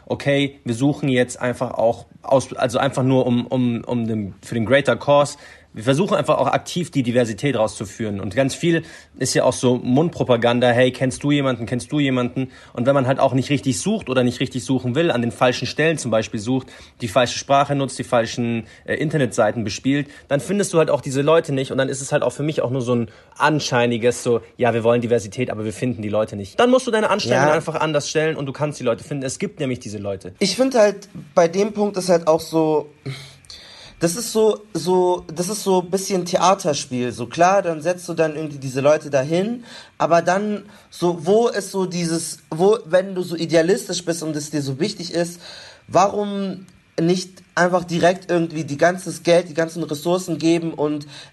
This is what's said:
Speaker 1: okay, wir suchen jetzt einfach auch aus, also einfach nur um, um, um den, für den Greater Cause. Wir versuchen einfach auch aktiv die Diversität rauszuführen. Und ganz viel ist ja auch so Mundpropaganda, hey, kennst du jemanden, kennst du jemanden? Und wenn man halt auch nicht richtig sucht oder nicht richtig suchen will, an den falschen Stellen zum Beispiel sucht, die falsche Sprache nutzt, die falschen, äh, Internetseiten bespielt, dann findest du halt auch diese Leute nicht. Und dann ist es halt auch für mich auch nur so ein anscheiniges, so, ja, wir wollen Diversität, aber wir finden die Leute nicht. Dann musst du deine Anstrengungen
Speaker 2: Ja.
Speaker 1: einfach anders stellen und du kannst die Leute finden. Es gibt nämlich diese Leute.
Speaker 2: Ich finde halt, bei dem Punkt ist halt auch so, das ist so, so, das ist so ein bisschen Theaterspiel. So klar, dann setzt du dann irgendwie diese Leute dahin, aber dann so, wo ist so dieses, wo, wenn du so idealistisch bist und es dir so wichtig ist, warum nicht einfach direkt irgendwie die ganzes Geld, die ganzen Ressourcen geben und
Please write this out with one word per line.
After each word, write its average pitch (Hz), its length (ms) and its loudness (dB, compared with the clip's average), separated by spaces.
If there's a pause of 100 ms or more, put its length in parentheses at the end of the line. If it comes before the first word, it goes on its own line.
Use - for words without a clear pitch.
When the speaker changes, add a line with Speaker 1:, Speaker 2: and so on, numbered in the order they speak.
Speaker 1:
okay, 139 560 -2
wir 120 120 -2
suchen 143 340 0
jetzt 123 320 0
einfach 123 320 -2
auch 113 340 0 (160)
aus, - 320 0
also 127 240 -2
einfach 135 240 0
nur 127 240 4
um, 120 220 0
um, 123 360 0
um 120 220 -4
den, 107 340 -4
für - 140 -10
den 113 120 0
Greater 131 280 4
Cause. 143 420 2 (380)
Wir 110 100 -10
versuchen 147 300 2
einfach 151 220 0
auch 131 120 0
aktiv - 420 -4
die 139 120 0
Diversität 117 540 0
rauszuführen. 104 640 -4
Und 101 160 -8
ganz 135 180 2
viel 165 280 0 (360)
ist 131 140 -2
ja - 120 2
auch 127 100 2
so 123 240 2
Mundpropaganda, 123 920 2
hey, 127 240 4
kennst 131 300 -4
du 143 80 0
jemanden, 135 340 0
kennst 123 260 -6
du 151 80 0
jemanden? 127 520 0 (240)
Und 120 100 -2
wenn 139 80 4
man 139 140 2
halt 131 120 2
auch 135 140 4
nicht 127 160 0
richtig 139 320 0
sucht 202 300 -2
oder 127 120 2
nicht 123 180 0
richtig 123 260 -4
suchen 127 280 0
will, 165 160 2
an 120 120 0
den 117 100 0
falschen 127 340 0
Stellen 156 300 0
zum 123 140 -6
Beispiel 110 300 -2
sucht, 127 260 -2 (340)
die 120 80 -4
falsche 123 300 2
Sprache 139 360 2
nutzt, 139 240 -4
die 113 60 -6
falschen, 117 600 0 (200)
äh, 110 120 -2
Internetseiten 120 680 0
bespielt, 135 440 -2 (200)
dann 139 120 0
findest 190 340 -2
du 165 40 2
halt 156 120 4
auch 143 100 2
diese 139 220 -2
Leute 160 320 4
nicht. 131 180 -2
Und 123 60 -2
dann 135 100 2
ist 131 140 -6
es 135 100 -10
halt 147 100 2
auch 123 120 -2
für 143 80 -6
mich 151 180 -2
auch 120 100 0
nur 131 120 -2
so 123 120 0
ein 117 140 0 (300)
anscheiniges, 123 840 0
so, 120 200 0 (160)
ja, 117 160 2
wir 113 100 0
wollen 120 160 4
Diversität, 117 480 -2
aber 107 160 -6
wir 107 80 -4
finden 113 300 -4
die 107 80 -4
Leute 107 260 -2
nicht. 101 240 -4
Dann 247 80 6
musst 254 180 4
du 247 40 -6
deine 220 180 2
Anstrengungen 139 400 2
Speaker 2:
Ja. 151 60 4
Speaker 1:
einfach 160 220 -2
anders 151 340 -2
stellen 160 260 0
und 143 80 -6
du 135 80 -6
kannst 147 260 -6
die 127 60 -6
Leute 113 200 0
finden. 139 200 -6
Es 131 140 -6
gibt - 200 -8
nämlich 127 220 -4
diese 107 160 -10
Leute. 98 420 -8
Speaker 2:
Ich 190 160 0
finde 254 240 2
halt, 202 300 4 (260)
bei 170 140 6
dem 196 240 0
Punkt 208 240 0
ist 180 140 0
halt 165 160 2
auch 160 140 4
so, 156 500 0 (1080)
das 170 160 0
ist 233 160 -8
so, 220 260 2 (160)
so, 180 580 2
das 175 160 -4
ist 208 140 -6
so 185 180 2
ein 175 80 -4
bisschen 190 360 -2
Theaterspiel. 165 880 0
So 117 140 -8
klar, 180 360 4
dann 165 200 -4
setzt 180 260 -4
du 170 60 -6
dann 160 200 0
irgendwie 147 240 -8
diese 131 220 -4
Leute 151 300 2
dahin, 170 520 0 (340)
aber 165 260 2
dann 202 420 -2 (260)
so, 175 340 -2
wo 220 220 4
ist 196 240 -4
so 190 160 -2
dieses, 170 540 -4 (100)
wo, 185 340 4
wenn 185 300 0
du 180 80 -2
so 175 140 -6
idealistisch 165 680 0
bist 165 200 -4
und 156 100 -4
es 147 160 -6
dir 151 100 -2
so 135 200 -4
wichtig 180 340 -6
ist, 170 260 -2 (460)
warum 196 800 0 (340)
nicht 180 440 0 (100)
einfach 175 300 2
direkt 170 440 2
irgendwie 165 360 0
die 143 120 -6
ganzes 170 460 0
Geld, 175 260 4
die 151 60 -14
ganzen 165 300 -2
Ressourcen 170 520 -2
geben 165 380 0
und 151 320 -2 (260)